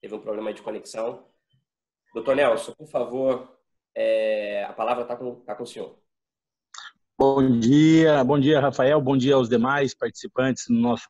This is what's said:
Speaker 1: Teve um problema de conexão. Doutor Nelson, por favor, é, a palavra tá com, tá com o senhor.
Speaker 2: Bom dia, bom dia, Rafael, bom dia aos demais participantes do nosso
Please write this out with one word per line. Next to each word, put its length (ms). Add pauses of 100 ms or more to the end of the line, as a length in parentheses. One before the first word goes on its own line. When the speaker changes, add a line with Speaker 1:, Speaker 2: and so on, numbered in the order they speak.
Speaker 1:
Teve 160
um 40
problema 320
de 80
conexão. 680 (840)
Doutor 220
Nelson, 380
por 160
favor, 680 (380)
é, 720
a 80
palavra 320
tá 120
com, 260
tá 120
com 80
o 40
senhor. 300 (1200)
Speaker 2:
Bom 440
dia, 640
bom 120
dia, 220
Rafael, 420
bom 160
dia 200
aos 120
demais 460
participantes 720
do 80
nosso 360